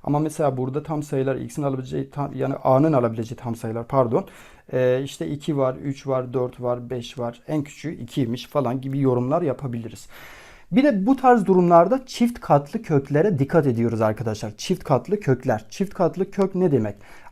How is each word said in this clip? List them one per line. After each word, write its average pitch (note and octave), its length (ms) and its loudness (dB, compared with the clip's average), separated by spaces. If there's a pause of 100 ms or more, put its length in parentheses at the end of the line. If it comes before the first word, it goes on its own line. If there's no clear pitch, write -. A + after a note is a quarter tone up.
Ama D3 160 0
mesela D3+ 380 -2
burada C3 260 -4
tam D3+ 200 -6
sayılar, C3+ 320 -2
x'in B2+ 280 -8
alabileceği C3+ 460 -4
tam, C#3+ 240 -8
yani C3+ 220 -2
A'nın C#3 380 4
alabileceği A#2 440 0
tam A#2 180 -6
sayılar, A#2 320 -8
pardon. C3+ 380 0 (480)
Ee, B2+ 300 2
işte D#3+ 240 -8
iki D3 300 -4
var, C3 180 0
üç C3+ 320 -8
var, B2+ 260 -4
dört B2+ 280 -4
var, B2 280 -4
beş B2 300 -8
var. A#2+ 280 -8
En D3+ 160 -2
küçüğü D3 300 -10
ikiymiş A#2+ 540 -4
falan C3 340 -2
gibi C3+ 180 -6
yorumlar C3 420 2
yapabiliriz. A#2+ 640 -6 (640)
Bir B3 120 4
de G#3 220 4
bu C4+ 100 4
tarz B3 300 6
durumlarda F3+ 600 6
çift A#3+ 340 -2
katlı D3 420 0
köklere D3 580 2
dikkat C#3+ 280 2
ediyoruz A#2 340 0
arkadaşlar. G#2+ 560 -2
Çift - 260 -4
katlı E3 360 0
kökler. B2+ 500 0
Çift - 240 -6
katlı F3 380 -2
kök F#3+ 240 -2
ne F3+ 160 2
demek? G#2+ 240 0 (360)